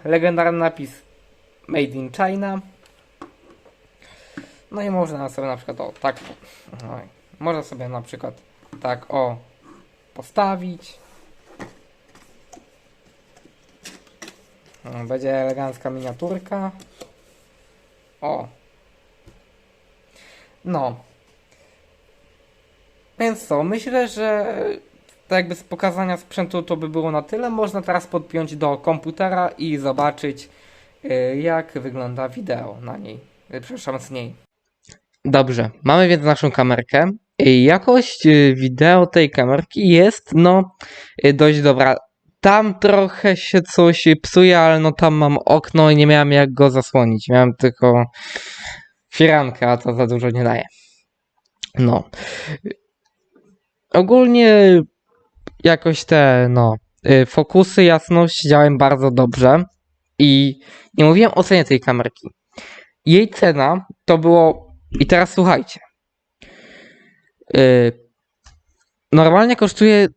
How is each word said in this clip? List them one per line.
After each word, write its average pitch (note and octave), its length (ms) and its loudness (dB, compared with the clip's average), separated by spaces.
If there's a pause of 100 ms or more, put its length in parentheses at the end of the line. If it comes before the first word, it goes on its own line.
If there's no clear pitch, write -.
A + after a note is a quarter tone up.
legendarny E3+ 540 -2
napis D#3+ 320 -8 (760)
Made - 140 -6
in C3 300 -10
China. G3 500 -8 (2000)
No G3+ 100 -12
i G3+ 80 -10
można D#3 400 -8
sobie C3+ 180 -12
na B2+ 100 -10
przykład, B2 240 -16
o, - 200 -14
tak, C3+ 180 -6 (640)
no A#2 160 -18
i F#2+ 80 -20 (320)
można D#3 240 -8
sobie B2 260 -18
na B2 120 -14
przykład A#2+ 400 -20 (400)
tak, B2 320 -12
o, B2 240 -6 (760)
postawić. F#3 840 -8 (4000)
Będzie C3 340 -8
elegancka C3 480 -10
miniaturka. F3 800 -12 (1500)
O! C#3+ 260 -10 (2250)
No. C3+ 380 -10 (2250)
Więc A3+ 280 -8
co, D3 160 -4
myślę, A#3 440 -6
że G#3+ 480 -8 (720)
tak F#3 100 -4
jakby F3+ 180 -6
z - 80 -20
pokazania F#3 540 -8
sprzętu F3+ 460 -10
to E3+ 140 -8
by D#3 120 -12
było D#3 220 -6
na D3+ 100 -6
tyle. A#3 280 -10
Można G#3 320 -8
teraz F3 260 -6
podpiąć D#3+ 480 -10
do C#3+ 220 -6
komputera E3+ 800 -6
i D3+ 200 -8
zobaczyć, C#3 720 -6 (560)
y, B2+ 320 -6
jak D#3+ 420 -6
wygląda B2+ 500 -12
wideo B2 520 -12
na A#2+ 160 -16
niej. A2+ 220 -20 (340)
Y, B2+ 80 -14
przepraszam, C3+ 380 -14
z B2+ 120 -20
niej. A#2+ 240 -14 (880)
Dobrze, C3 440 -2 (140)
mamy E3 240 2
więc E3 160 -2
naszą D3 280 -2
kamerkę. B2+ 600 -2 (300)
Y, - 80 4
jakość, E3+ 760 2
y, D3 320 6
wideo D3+ 500 2
tej D#3+ 220 2
kamerki C#3+ 600 -2
jest, F3 440 2
no, F3+ 420 2 (500)
y, C#3+ 80 4
dość D3+ 280 2
dobra. C3 340 2 (460)
Tam G3+ 380 2
trochę G3 580 0
się - 240 -2
coś E3+ 460 2 (160)
psuje, F3+ 360 4
ale, D#3+ 200 4
no, D#3 120 0
tam D#3 220 0
mam D3 320 0
okno D#3 460 2
i D3+ 40 4
nie D3 120 4
miałem D3 240 4
jak C#3+ 220 2
go C#3 180 4
zasłonić. B2 580 -2
Miałem B2 300 2
tylko A#2+ 460 2 (1080)
firankę, D3 540 2
a A#2+ 100 0
to A#2+ 180 -6
za B2 120 -2
dużo A#2+ 220 -4
nie B2 140 -4
daje. A#2 200 -4 (1120)
No. B2 280 0 (1900)
Ogólnie G#3+ 880 4 (840)
jakoś D#3+ 420 0
te, C3 440 4
no, A#2+ 260 2 (340)
y, C3 160 6
fokusy, F#3 580 2
jasność E3+ 640 2
działają D3 300 4
bardzo C3+ 340 2
dobrze. B2+ 520 2 (560)
I C#3 400 2 (380)
nie D#3 80 4
mówiłem F#3 300 4
o F3 80 2
cenie F3+ 220 2
tej C3 140 0
kamerki. - 500 -6 (760)
Jej G3 240 4
cena E3 560 0 (200)
to E3+ 120 2
było, E3 580 2 (240)
i C#3 60 2
teraz F3 280 0
słuchajcie. F3+ 460 -2 (1800)
Y, B2+ 340 4 (1200)
normalnie F3 440 4
kosztuje G#3 600 2